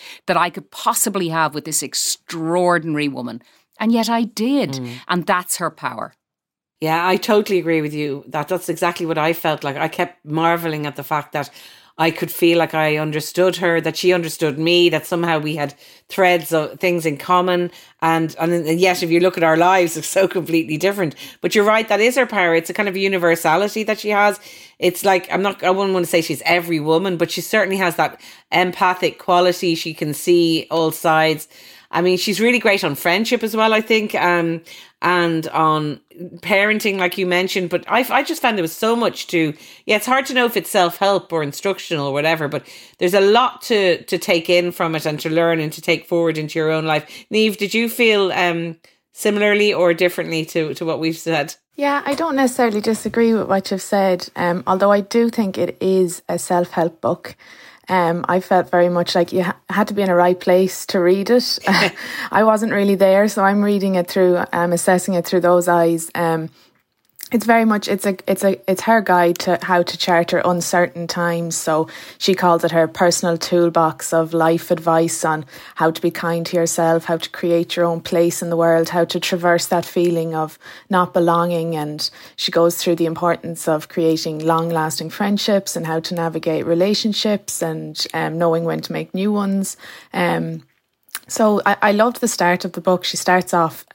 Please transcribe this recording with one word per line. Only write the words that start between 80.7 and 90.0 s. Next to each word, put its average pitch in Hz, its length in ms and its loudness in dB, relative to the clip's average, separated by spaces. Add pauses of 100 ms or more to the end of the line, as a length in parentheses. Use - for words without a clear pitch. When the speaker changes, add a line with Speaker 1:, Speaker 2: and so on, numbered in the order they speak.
Speaker 3:
not 180 260 0
belonging. 170 640 0
And 151 340 -6 (240)
she - 160 -6
goes 170 320 2
through 170 140 0
the 165 100 0
importance 165 640 -4
of 156 200 -2
creating 160 520 -2
long-lasting 160 720 -2
friendships 202 640 -2
and 165 100 -6
how 160 140 -2
to 175 160 -6
navigate 160 500 -2
relationships 202 960 0
and, 160 500 -6
um, 160 260 -4
knowing 165 260 2
when 160 160 -2
to - 120 -8
make 160 220 -8
new 190 160 0
ones. 196 460 -2 (360)